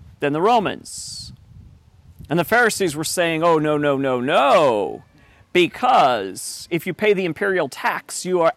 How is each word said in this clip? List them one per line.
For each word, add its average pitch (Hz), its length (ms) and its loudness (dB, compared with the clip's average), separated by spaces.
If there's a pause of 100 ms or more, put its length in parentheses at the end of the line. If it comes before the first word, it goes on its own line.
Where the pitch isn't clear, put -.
(220)
than 143 100 0
the 151 100 -2
Romans." - 920 -2 (960)
And 160 100 0
the 165 60 0
Pharisees 214 500 0
were 156 80 -6
saying, 165 400 -2
"Oh, 170 160 4
no, 151 180 0
no, 147 200 0
no, 131 240 0
no, 147 840 2 (480)
because 139 1200 0
if 165 160 -4
you 170 60 -4
pay 214 180 0
the 190 140 0
imperial 180 420 -2
tax, - 560 -6
you 180 160 0
are 165 180 2